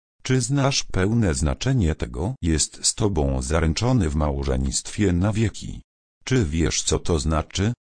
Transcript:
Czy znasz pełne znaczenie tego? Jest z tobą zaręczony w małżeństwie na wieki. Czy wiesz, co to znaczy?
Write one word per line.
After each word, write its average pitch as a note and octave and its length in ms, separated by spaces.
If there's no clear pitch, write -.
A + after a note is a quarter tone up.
Czy C3 180
znasz C3+ 440
pełne G2 500
znaczenie D#2+ 600
tego? C#2 480
Jest D#2+ 440
z - 80
tobą C#2+ 480
zaręczony E2 680
w C#2+ 40
małżeństwie C#2 1000
na F#2+ 200
wieki. - 500
Czy B2 200
wiesz, D2+ 380
co - 160
to E2+ 200
znaczy? D#2+ 540